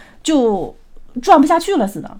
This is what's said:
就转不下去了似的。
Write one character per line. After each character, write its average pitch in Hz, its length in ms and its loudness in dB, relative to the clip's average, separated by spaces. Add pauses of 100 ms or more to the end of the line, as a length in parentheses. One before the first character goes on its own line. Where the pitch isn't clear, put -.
(220)
就 226 540 -2 (460)
转 359 180 6
不 294 60 4
下 339 120 2
去 381 180 -2
了 208 120 0
似 160 140 -10
的。 - 180 -16